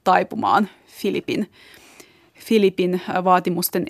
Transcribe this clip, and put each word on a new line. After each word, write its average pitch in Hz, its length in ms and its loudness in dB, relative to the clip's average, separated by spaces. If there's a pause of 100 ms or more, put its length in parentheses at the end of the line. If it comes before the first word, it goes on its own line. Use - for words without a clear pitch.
taipumaan 180 640 2 (180)
Filipin, - 640 -6 (840)
Filipin, 190 600 0
äh, 180 300 -4
vaatimusten 180 640 0